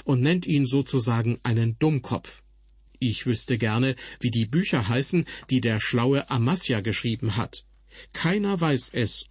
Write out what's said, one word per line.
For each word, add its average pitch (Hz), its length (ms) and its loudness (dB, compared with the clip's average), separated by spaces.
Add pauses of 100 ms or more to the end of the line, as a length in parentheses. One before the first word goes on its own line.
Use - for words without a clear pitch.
und 131 160 2
nennt 175 260 2
ihn 143 200 2
sozusagen 120 760 0
einen 113 360 0
Dummkopf. - 640 -2 (560)
Ich 117 260 -2
wüsste 120 320 0
gerne, 117 400 0 (240)
wie 120 100 0
die 113 140 0
Bücher 131 420 0
heißen, 139 380 0 (240)
die 131 140 2
der 113 180 2
schlaue 127 500 2
Amasja 123 500 0
geschrieben 110 560 -2
hat. - 280 -6 (480)
Keiner 202 480 0
weiß 147 320 0
es - 380 -2